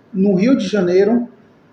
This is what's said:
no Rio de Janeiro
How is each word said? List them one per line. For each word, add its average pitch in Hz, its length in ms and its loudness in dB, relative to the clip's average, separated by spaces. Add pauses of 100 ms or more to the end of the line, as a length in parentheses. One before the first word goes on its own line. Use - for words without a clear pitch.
(140)
no 196 220 0
Rio 233 200 2
de 202 120 -2
Janeiro 202 600 0 (460)